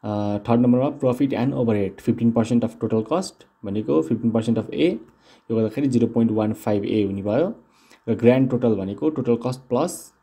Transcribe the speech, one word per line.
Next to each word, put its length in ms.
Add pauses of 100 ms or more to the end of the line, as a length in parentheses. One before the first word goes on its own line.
अ, 80 (320)
थर्ड 180
नम्बरमा 280 (100)
profit 340
and 200
overhead, 480
fifteen 320
percent 300
of 160
total 260
cost 400 (200)
भनेको 380
fifteen 280
percent 260
of 160
A, 140 (640)
यो 60
गर्दाखेरि 320
जिरो 200
पोइन्ट 240
वान 220
फाइभ 320
ए 180
हुने 180
भयो। 320 (540)
र 80
ग्रान्ड 360
टोटल 240
भनेको 360
total 260
cost 320
plus 280 (260)